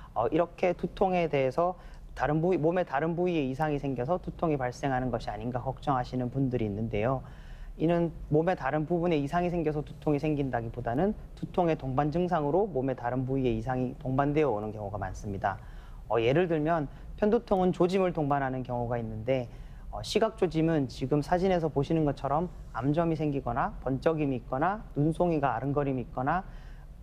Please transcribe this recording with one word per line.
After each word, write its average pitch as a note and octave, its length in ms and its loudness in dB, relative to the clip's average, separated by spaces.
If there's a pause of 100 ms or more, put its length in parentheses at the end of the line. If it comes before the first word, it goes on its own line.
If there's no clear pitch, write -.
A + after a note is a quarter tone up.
(160)
어, A2+ 120 2
이렇게 F3 460 2
두통에 F3+ 560 2
대해서 D3 480 2 (360)
다른 D3 280 0
부위, F3+ 160 4
몸의 E3+ 280 2
다른 D#3+ 300 0
부위에 F3 300 0
이상이 C#3+ 340 -2
생겨서 C#3 380 0
두통이 D#3+ 400 -2
발생하는 B2+ 520 0
것이 A#2+ 200 -2
아닌가 A#2 320 -4
걱정하시는 B2+ 680 -2
분들이 B2 340 0
있는데요. A2 580 0 (540)
이는 E3+ 340 2 (160)
몸의 E3 300 4
다른 C#3+ 280 0
부분에 E3+ 320 2
이상이 E3+ 320 0
생겨서 D3+ 340 0
두통이 - 360 0
생긴다기보다는 C3+ 960 0 (200)
두통의 E3+ 420 0
동반 C3+ 340 0
증상으로 E3+ 560 2
몸의 C3 300 0
다른 B2 280 -2
부위에 C3 280 2
이상이 B2+ 460 -2
동반되어 C#3+ 500 2
오는 G#2 240 -2
경우가 G#2 240 -6
많습니다. G2 600 -4 (520)
어, A#2 100 2
예를 C#3+ 300 4
들면 D#3 400 0 (260)
편두통은 G#3 560 4
조짐을 F3+ 400 4
동반하는 C#3 500 0
경우가 A#2+ 360 -2
있는데 A#2 500 -2 (420)
어, G#2+ 140 -8
시각 G#3+ 340 0
조짐은 D#3+ 520 2
지금 D3 320 0
사진에서 E3+ 480 2
보시는 D#3 340 2
것처럼 C#3+ 460 0 (240)
암점이 D3+ 420 2
생기거나 C#3+ 680 -2
번쩍임이 C#3 540 2
있거나 E3+ 460 0 (120)
눈송이가 D3+ 600 2
아른거림이 C#3 460 0
있거나 C3+ 420 -2 (600)